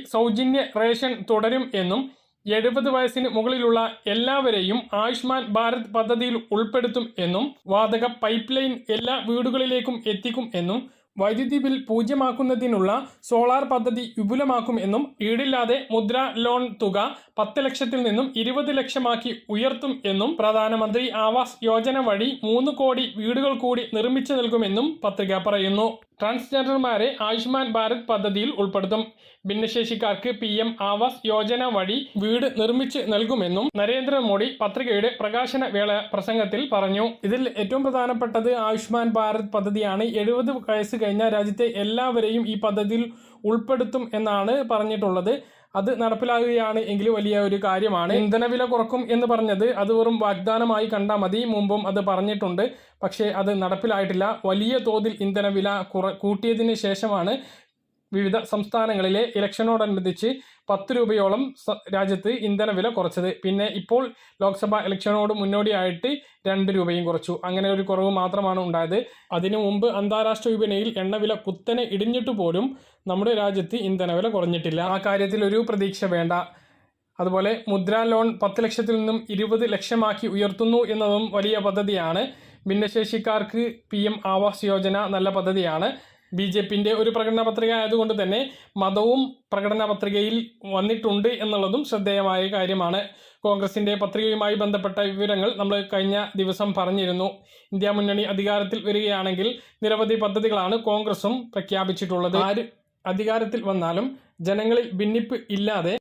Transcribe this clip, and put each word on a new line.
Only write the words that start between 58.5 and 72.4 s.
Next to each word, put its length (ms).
ഇലക്ഷനോടനുബന്ധിച്ച് 920
പത്ത് 240
രൂപയോളം 500
സ-, 220
രാജ്യത്ത് 460
ഇന്ധനവില 500
കുറച്ചത്. 420
പിന്നെ 220
ഇപ്പോൾ 360
ലോക്സഭാ 400
ഇലക്ഷനോട് 540
മുന്നോടിയായിട്ട് 760
രണ്ട് 260
രൂപയും 320
കുറച്ചു. 300
അങ്ങനെ 260
ഒരു 120
കുറവ് 280
മാത്രമാണ് 500
ഉണ്ടായത്. 380
അതിനു 260
മുമ്പ് 300
അന്താരാഷ്ട്ര 640
വിപണിയിൽ 480
എണ്ണവില 360
കുത്തനെ 560
ഇടിഞ്ഞിട്ട് 400
പോലും 360